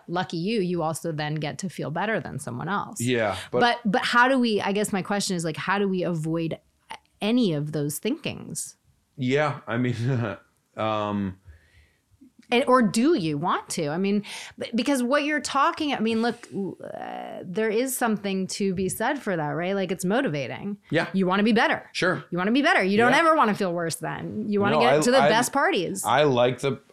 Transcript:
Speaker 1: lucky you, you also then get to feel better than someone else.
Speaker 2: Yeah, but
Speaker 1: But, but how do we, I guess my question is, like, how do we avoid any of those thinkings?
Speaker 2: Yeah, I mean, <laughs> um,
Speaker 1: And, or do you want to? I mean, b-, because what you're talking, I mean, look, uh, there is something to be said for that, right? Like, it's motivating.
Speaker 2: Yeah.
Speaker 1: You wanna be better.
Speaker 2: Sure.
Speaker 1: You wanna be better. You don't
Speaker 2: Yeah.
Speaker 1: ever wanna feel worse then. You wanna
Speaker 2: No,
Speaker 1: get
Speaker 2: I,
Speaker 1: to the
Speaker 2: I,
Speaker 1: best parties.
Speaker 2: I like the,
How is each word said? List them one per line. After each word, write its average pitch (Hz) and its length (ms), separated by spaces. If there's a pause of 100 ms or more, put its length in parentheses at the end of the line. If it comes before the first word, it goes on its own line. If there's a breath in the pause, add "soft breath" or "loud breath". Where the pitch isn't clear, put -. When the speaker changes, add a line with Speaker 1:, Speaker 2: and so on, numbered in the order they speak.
Speaker 1:
lucky 175 300
you, 202 240
you 175 200
also 160 300
then 151 240
get 151 240
to 185 100
feel 143 220
better 190 280
than - 200
someone 127 300
else. - 320
Speaker 2:
Yeah, 113 360 (140)
but 123 80
Speaker 1:
But, 233 260
but 214 180
how 240 240
do 269 120
we, 226 220
I 196 100
guess 202 200
my 185 120
question 202 320
is, 170 100
like, 156 120
how 190 200
do 202 100
we 185 140
avoid 165 560 (640)
any 214 320
of 151 180
those 151 280
thinkings? - 800 (380)
Speaker 2:
Yeah, 135 520
I 113 100
mean, 123 180
<laughs> 117 800
um, 104 600 (1120 soft breath)
Speaker 1:
And, 240 160
or 254 140
do 233 340
you 160 220
want 208 320
to? 156 180
I 151 100
mean, 202 260 (360 loud breath)
b-, - 160
because 262 260
what 277 220
you're 302 160
talking, 294 540
I - 60
mean, 226 220
look, 233 320
uh, - 880
there 220 280
is 254 280
something 196 500
to 196 280
be 190 140
said 254 340
for 190 140
that, 147 140
right? 170 220
Like, 190 180
it's 180 140
motivating. 185 720 (140)
Speaker 2:
Yeah. 160 220
Speaker 1:
You 190 120
wanna 190 180
be 226 100
better. 262 400
Speaker 2:
Sure. 165 360
Speaker 1:
You 175 80
wanna 190 140
be 269 100
better. 311 220
You 196 140
don't 240 160
Speaker 2:
Yeah. 294 60
Speaker 1:
ever 320 160
wanna 226 200
feel 180 180
worse 165 220
then. 170 540
You 202 100
wanna 202 160
Speaker 2:
No, 151 60
Speaker 1:
get 139 140
Speaker 2:
I, 156 40
Speaker 1:
to 240 120
the 262 100
Speaker 2:
I, - 80
Speaker 1:
best - 240
parties. 269 520
Speaker 2:
I 127 180
like 127 360
the, 139 200 (140)